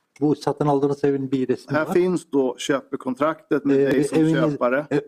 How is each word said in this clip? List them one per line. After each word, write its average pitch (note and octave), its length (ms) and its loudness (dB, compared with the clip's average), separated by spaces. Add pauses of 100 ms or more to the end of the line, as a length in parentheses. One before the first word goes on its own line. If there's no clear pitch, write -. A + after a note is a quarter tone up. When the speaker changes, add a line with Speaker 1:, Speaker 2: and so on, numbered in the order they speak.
(200)
Speaker 1:
Bu C#3+ 160 2
satın D3 320 -2
aldığınız C#3+ 360 0
evin C#3 260 0
bir C3 180 -2
resmi B2+ 300 -4
Speaker 2:
Här D#3 80 0
Speaker 1:
var. E3+ 80 -4
Speaker 2:
finns F3+ 360 0
då C3+ 280 0
köpekontraktet C#3 1080 -4
med C#3 140 2
Speaker 1:
Eh, C#3 120 2
Speaker 2:
dig C3+ 120 2
som D#3+ 140 -2
Speaker 1:
eviniz-, D#3 340 2
Speaker 2:
köpare. C3 380 -2
Speaker 1:
ev-, D3 180 0